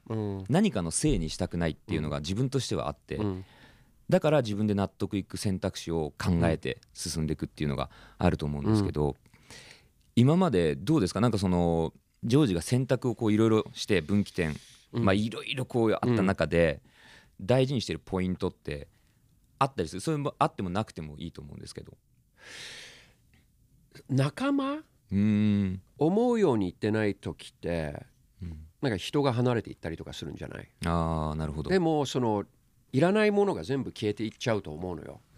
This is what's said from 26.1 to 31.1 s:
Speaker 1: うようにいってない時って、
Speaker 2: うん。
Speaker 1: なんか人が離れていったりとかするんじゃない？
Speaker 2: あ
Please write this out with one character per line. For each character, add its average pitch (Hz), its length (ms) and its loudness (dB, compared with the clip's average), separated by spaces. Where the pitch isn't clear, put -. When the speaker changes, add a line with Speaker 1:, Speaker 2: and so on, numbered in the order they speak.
Speaker 1:
う 226 60 2
よ 170 140 4
う 110 40 2
に 98 100 0
い 87 60 -6
っ - 20 -16
て 107 160 -2
な 107 140 2
い 98 100 0
時 - 340 -10
っ - 40 -20
て、 82 520 -6
Speaker 2:
う 92 40 -10
ん。 82 120 -12
Speaker 1:
な 143 80 2
ん - 20 2
か 98 60 0
人 - 240 -2
が 139 100 2
離 123 240 2
れ 107 60 0
て - 80 -12
い 67 40 -12
っ - 40 -14
た - 120 -8
り 80 80 -8
と 80 60 -12
か 71 100 -12
す - 120 -10
る 73 80 -8
ん - 20 -12
じ 78 80 -12
ゃ 71 40 -10
な - 120 -12
い？ - 100 -18
Speaker 2:
あ 80 480 0